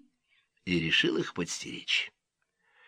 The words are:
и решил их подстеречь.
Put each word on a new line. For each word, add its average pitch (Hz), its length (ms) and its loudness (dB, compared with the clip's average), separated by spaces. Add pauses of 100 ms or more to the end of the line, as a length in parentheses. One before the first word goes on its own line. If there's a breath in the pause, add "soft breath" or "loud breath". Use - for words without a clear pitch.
(640)
и 87 140 2
решил 80 380 2
их - 160 -4
подстеречь. - 760 -4 (760 soft breath)